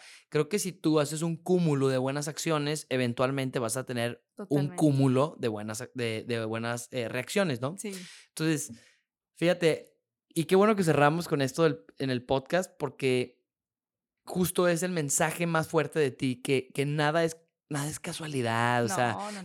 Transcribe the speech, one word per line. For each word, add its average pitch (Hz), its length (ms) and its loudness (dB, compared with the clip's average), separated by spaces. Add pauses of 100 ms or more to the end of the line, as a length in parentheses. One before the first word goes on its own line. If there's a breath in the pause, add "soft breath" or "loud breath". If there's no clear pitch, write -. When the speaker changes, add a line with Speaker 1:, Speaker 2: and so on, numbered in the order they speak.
(300 loud breath)
Speaker 1:
creo 151 200 0
que 208 100 -2
si 185 140 -4
tú 156 260 2
haces 147 240 -2
un 165 140 -2
cúmulo 156 500 2
de 131 100 2
buenas 139 300 -2
acciones, 151 640 -2
eventualmente 131 680 0
vas 113 180 -2
a 131 80 -6
tener 120 380 -4 (140)
un 208 100 -12
Speaker 2:
Totalmente. 143 280 0
Speaker 1:
cúmulo 139 640 4
de 123 80 -4
buenas 107 340 -6
ac-, 123 140 -14
de, 113 320 -4
de 113 180 -2
buenas, 117 460 -4
eh, 120 160 -4
reacciones, 127 540 -2
¿no? 147 160 -6
Speaker 2:
Sí. 202 160 -10 (360 loud breath)
Speaker 1:
Entonces, 156 420 -2 (640 loud breath)
fíjate, 170 600 0 (340)
y 160 160 -2
qué 185 120 2
bueno 208 180 6
que 196 80 2
cerramos 156 440 4
con 143 140 0
esto 135 220 0
del, 151 160 2 (180)
en 135 120 -4
el 123 160 -2
podcast, 139 520 -2
porque 127 640 -2 (840)
justo 180 420 0
es 175 160 0
el 180 80 -2
mensaje 165 560 -2
más 160 220 0
fuerte 156 300 0
de 139 120 2
ti, 131 300 -4
que, 131 320 0
que 143 120 -2
nada 151 380 2
es, 165 140 -2 (320)
nada 147 200 -4
es - 100 -10
casualidad, 120 840 0
o - 20 0
sea, 117 260 0
Speaker 2:
No, 98 180 -8
no, 196 140 -12